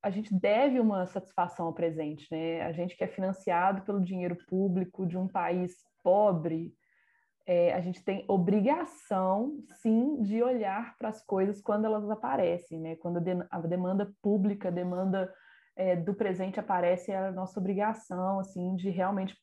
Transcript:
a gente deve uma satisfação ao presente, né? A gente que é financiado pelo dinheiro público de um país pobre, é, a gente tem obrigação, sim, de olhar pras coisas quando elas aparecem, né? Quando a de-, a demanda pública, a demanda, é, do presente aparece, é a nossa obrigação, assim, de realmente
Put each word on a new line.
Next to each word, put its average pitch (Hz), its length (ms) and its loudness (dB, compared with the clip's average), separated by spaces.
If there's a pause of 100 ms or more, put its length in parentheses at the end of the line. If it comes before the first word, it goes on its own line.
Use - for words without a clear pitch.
a 208 80 -2
gente 208 240 -4
deve 226 460 4
uma 202 260 4
satisfação 180 640 -4
ao 165 60 -2
presente, 156 580 -4
né? 165 320 -4
A 170 80 -4
gente 175 260 -6
que - 60 -2
é 180 40 -4
financiado 190 760 0
pelo 202 180 0
dinheiro 180 340 -2 (120)
público 185 580 -2
de 170 100 -4
um 185 120 -2
país 180 480 -2 (280)
pobre, 175 720 2 (680)
é, 175 280 4
a - 60 0
gente 180 240 -6
tem 196 240 -4
obrigação, 208 1400 2 (180)
sim, 240 400 2
de 214 220 0
olhar 226 540 -2
pras 220 280 -6
coisas 202 360 0
quando 214 240 0
elas 214 240 0
aparecem, 180 720 -2
né? 160 160 -8
Quando 170 200 -4
a 175 40 0
de-, 180 280 -2
a 180 120 -6
demanda 185 600 -2
pública, 202 460 2
a 175 40 -2
demanda, 180 640 -2 (440)
é, 185 180 2
do 175 180 -2
presente 190 460 -2
aparece, 180 520 0
é 190 60 -2
a 190 140 -2
nossa 185 260 -6
obrigação, 196 840 -2
assim, 190 360 -4
de 185 140 -2
realmente 190 540 -2